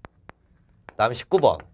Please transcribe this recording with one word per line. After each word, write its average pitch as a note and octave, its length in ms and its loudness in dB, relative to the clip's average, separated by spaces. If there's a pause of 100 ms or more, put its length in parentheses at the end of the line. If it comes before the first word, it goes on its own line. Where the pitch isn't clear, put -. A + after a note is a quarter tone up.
(880)
그다음에 A#2 280 -4
십구 - 240 -2
번, F2 200 2 (160)